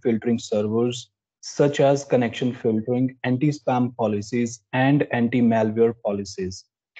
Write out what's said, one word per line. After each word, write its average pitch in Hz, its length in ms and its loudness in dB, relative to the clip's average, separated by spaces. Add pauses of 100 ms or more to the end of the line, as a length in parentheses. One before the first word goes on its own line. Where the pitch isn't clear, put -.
filtering 117 380 0
servers, 113 720 -2 (360)
such 147 320 0
as 139 240 4
connection 123 480 0
filtering, 123 720 -2
anti-spam 127 760 0
policies, 110 640 -2 (100)
and 135 380 4
anti-malware 113 840 2 (100)
policies. 98 640 -6 (340)